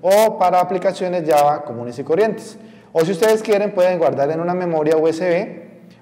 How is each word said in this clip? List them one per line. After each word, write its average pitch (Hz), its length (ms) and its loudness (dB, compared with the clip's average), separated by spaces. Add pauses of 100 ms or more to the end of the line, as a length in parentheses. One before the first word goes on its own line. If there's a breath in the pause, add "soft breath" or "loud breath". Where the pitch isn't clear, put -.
o 208 380 2
para 180 220 2
aplicaciones 180 680 -2
Java 147 340 2
comunes 120 360 -10
y 135 60 -10
corrientes. 196 520 -2 (360 loud breath)
O 160 120 2
si 185 80 -2
ustedes 220 300 2
quieren, 208 320 0
pueden 180 240 2
guardar 139 320 0
en 160 100 -4
una 175 140 -2
memoria 160 420 0
U 160 120 2
S 160 140 -2
B 180 600 -4 (200 loud breath)